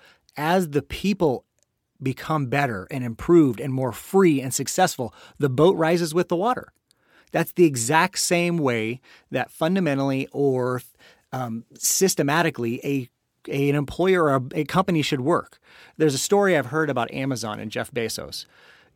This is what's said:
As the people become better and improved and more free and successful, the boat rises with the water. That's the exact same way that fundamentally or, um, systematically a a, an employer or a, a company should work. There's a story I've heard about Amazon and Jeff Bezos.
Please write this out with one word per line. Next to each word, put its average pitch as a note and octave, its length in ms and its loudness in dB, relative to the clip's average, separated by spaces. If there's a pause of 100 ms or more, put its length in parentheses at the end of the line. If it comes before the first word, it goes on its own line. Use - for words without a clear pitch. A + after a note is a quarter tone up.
(380)
As E3 320 0
the C#3 140 0
people F3+ 640 -2 (580)
become C3+ 440 -4
better A#2+ 440 -2
and C3+ 120 -6
improved B2 560 4
and B2+ 140 -4
more C3 180 -2
free E3 500 4
and C3 120 -6
successful, C#3 600 -2 (240)
the C#3 100 2
boat D3+ 280 6
rises E3 360 0
with E3+ 140 0
the F3+ 80 -2
water. A3 380 -4 (580)
That's D#3+ 220 -2
the F3 120 6
exact D3+ 540 2
same F3 380 0
way A#2+ 420 -2 (320)
that B2+ 180 -4
fundamentally C#3 800 0
or, B2+ 500 0 (500)
um, A#2 320 -6 (100)
systematically C#3+ 1120 0
a C#3 240 -4 (400)
a, C#3+ 200 0
an C#3+ 60 2
employer F3 480 0
or C#3+ 120 4
a, C3+ 240 -4
a D3+ 60 -2
company F3 360 0
should C3 200 -2
work. C#3+ 380 -2 (380)
There's D3+ 180 2
a C3 40 -4
story G3 380 2
I've B2+ 100 -2
heard D3+ 220 -2
about A#2+ 240 -4
Amazon A#2 460 -6
and G#2+ 120 -10
Jeff A#2 200 -8
Bezos. - 540 -8 (500)